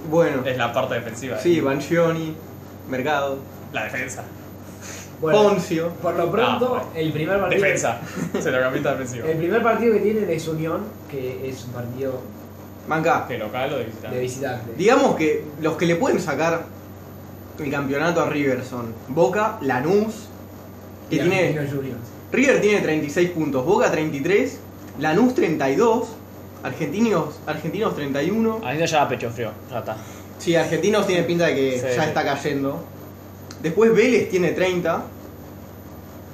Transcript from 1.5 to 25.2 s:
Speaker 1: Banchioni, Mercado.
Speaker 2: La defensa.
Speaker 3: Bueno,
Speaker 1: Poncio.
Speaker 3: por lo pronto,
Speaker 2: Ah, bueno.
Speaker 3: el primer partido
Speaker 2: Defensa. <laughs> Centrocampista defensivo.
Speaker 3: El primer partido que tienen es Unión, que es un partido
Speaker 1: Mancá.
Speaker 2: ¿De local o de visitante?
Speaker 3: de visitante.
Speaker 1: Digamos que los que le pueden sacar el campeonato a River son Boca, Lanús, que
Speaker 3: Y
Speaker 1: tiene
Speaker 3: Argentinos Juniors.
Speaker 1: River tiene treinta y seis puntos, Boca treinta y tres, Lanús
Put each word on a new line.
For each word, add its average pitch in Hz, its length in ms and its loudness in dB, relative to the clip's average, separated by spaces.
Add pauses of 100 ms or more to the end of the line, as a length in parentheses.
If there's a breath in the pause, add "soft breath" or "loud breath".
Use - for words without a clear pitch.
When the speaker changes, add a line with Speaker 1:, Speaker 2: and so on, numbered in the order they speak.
Speaker 1:
Banchioni, 160 720 2 (540)
Mercado. 139 500 -2 (340)
Speaker 2:
La 113 120 -4
defensa. 127 400 -6 (960 loud breath)
Speaker 3:
Bueno, 156 240 6
Speaker 1:
Poncio. 170 460 2 (120)
Speaker 3:
por 170 140 0
lo 170 160 2
pronto, 233 340 2
Speaker 2:
Ah, - 40 2
bueno. - 140 -2 (120)
Speaker 3:
el 156 160 0
primer 170 260 0
partido 170 240 2
Speaker 2:
Defensa. 139 380 2 (180)
<laughs> - 140 -4
Centrocampista 135 600 0
defensivo. 123 360 -4
Speaker 3:
El 160 100 2
primer 185 240 2
partido 233 320 4
que 202 60 4
tienen 208 280 2
es 160 200 -2
Unión, 160 320 -2 (300)
que 127 380 -6
es 127 160 -8
un 123 80 -10
partido 127 480 -6 (680)
Speaker 1:
Mancá. 151 400 2
Speaker 2:
¿De 120 100 -4
local 127 340 -4
o 143 60 -2
de 117 60 -2
visitante? 110 320 -8
Speaker 3:
de 123 60 0
visitante. 123 540 -4
Speaker 1:
Digamos 233 380 6
que 151 300 2 (160)
los 156 160 0
que 175 100 2
le 170 100 6
pueden 247 240 2
sacar 160 440 0 (960)
el 147 120 -4
campeonato 143 500 0
a 147 80 2
River 135 360 0
son 117 280 -8 (160)
Boca, 175 520 4
Lanús, 156 680 2 (840)
que 160 80 0
Speaker 3:
Y - 40 2
Speaker 1:
tiene 185 180 2 (120)
Speaker 3:
Argentinos 143 220 -2
Juniors. 131 280 -6 (320)
Speaker 1:
River 254 280 6
tiene 202 200 6
treinta 156 260 0
y 147 40 -4
seis 175 200 2
puntos, 139 340 0
Boca 202 280 4
treinta 156 240 0
y 139 60 -4
tres, 208 360 2 (400)
Lanús 170 380 4